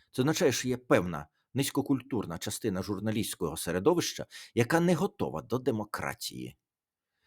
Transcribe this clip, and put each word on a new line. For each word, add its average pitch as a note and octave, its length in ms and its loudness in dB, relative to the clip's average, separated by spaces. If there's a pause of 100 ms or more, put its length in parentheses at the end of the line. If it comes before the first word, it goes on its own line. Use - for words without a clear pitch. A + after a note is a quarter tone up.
(100)
Це - 120 0
означає, D3 300 4
що - 160 -2
є B2 80 0
певна F2+ 500 0 (280)
низькокультурна C3 840 0
частина F#2+ 440 -2
журналістського G2 760 -2
середовища, G2 680 0 (280)
яка A#2+ 260 4
не F3 140 6
готова A2+ 480 -2
до B2 160 -2
демократії, G#2+ 960 -4 (720)